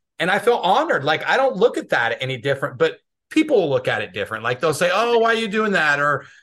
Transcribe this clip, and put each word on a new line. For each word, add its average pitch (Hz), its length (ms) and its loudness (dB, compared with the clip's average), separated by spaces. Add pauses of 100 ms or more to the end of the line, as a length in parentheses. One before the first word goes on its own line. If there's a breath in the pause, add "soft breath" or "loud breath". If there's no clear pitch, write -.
(180)
And 170 140 -2
I 202 80 2
feel 233 160 2
honored. 233 480 0
Like, 151 240 -2
I 180 100 2
don't 254 200 0
look 226 200 2
at 220 120 -8
that 117 320 0
any 131 160 -6
different, 131 420 -4
but 160 180 0 (320)
people 302 280 2
will 170 120 2
look 131 200 0
at 110 120 -2
it 92 120 -10
different. 110 320 -6
Like, 123 160 -4
they'll 160 120 2
say, 180 200 0
"Oh, 233 260 2
why 226 120 2
are 226 60 0
you 226 120 -4
doing 214 240 -2
that?" 151 260 2
Or, 143 260 0 (180 loud breath)